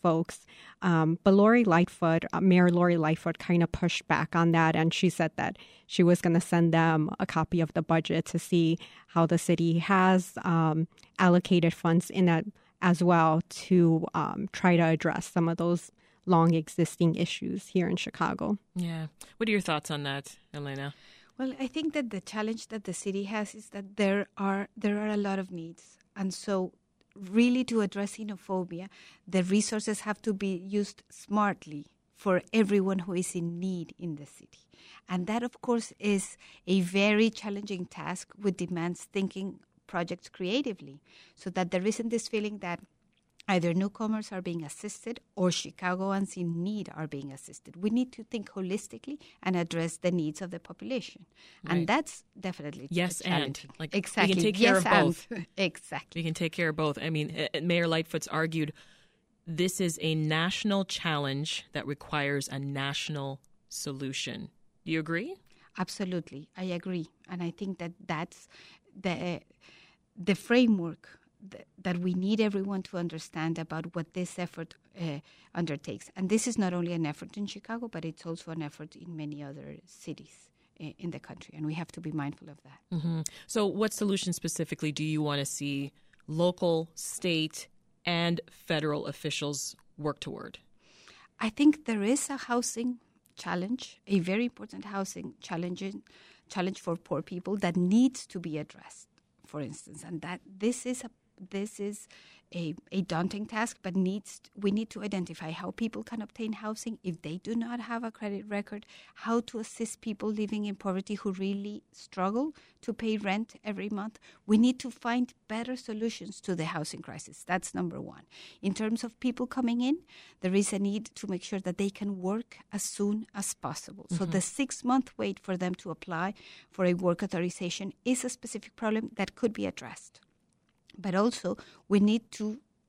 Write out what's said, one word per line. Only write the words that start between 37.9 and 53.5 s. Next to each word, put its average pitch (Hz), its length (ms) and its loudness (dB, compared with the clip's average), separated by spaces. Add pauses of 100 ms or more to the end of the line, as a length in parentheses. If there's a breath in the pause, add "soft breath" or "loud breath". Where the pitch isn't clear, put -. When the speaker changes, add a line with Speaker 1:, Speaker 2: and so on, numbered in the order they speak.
Speaker 3:
which 196 220 0
demands 175 480 -4
thinking 190 540 -4 (280)
projects 180 420 -6
creatively, 185 720 -4 (360 soft breath)
so - 140 -10
that 180 220 -2
there 185 160 2
isn't 226 220 0
this 226 180 -2
feeling 208 320 -4
that 175 200 -6 (680)
either 175 260 2
newcomers 214 580 -2
are 185 120 -8
being 170 200 -6
assisted 208 560 -10 (160)
or 180 140 2
Chicagoans 190 880 -2
in 170 260 -2
need 208 320 -4
are 156 120 -6
being 143 240 -8
assisted. - 440 -18
We 185 140 0
need 247 220 2
to 226 120 -16
think 214 280 -8
holistically 220 680 -6 (240 soft breath)
and 185 140 0
address 170 420 -2
the 180 140 0
needs 156 320 -2
of 180 80 -10
the 170 80 -8
population. - 640 -10 (400 soft breath)
And 170 140 2
Speaker 2:
Right. 165 80 0
Speaker 3:
that's 277 360 0 (160)
definitely 147 520 -8
Speaker 2:
Yes, 175 300 0
and. 180 120 0
Speaker 3:
challenging. 143 460 -2